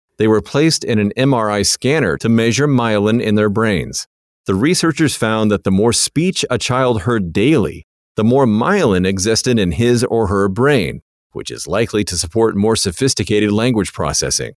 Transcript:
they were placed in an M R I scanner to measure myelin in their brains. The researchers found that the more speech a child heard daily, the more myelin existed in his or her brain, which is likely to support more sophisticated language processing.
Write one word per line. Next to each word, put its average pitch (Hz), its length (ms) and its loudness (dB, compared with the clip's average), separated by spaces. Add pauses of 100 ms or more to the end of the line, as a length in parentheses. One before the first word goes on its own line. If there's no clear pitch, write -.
(180)
they 110 80 2
were 107 160 4
placed 156 420 0
in 110 140 -2
an 101 180 0
M 135 160 2
R 110 180 0
I 104 120 0
scanner 123 560 0
to 117 120 -2
measure 117 380 2
myelin 113 540 0
in 104 140 0
their 107 140 2
brains. 95 560 -2 (400)
The 98 80 0
researchers 156 640 0
found 110 340 0
that 101 140 0
the 101 60 0
more 104 220 2
speech - 580 -2
a 123 80 0
child 123 440 0
heard 104 300 -2
daily, 95 540 0 (340)
the 107 40 0
more 131 200 4
myelin 113 600 2
existed 107 520 0
in 90 140 0
his 120 320 2
or 113 220 0
her 98 200 0
brain, 101 540 0 (320)
which - 180 -12
is 57 160 -12
likely 107 380 -2
to 90 140 -6
support 110 360 0
more 104 220 2
sophisticated 104 720 0
language 110 440 0
processing. 69 640 -4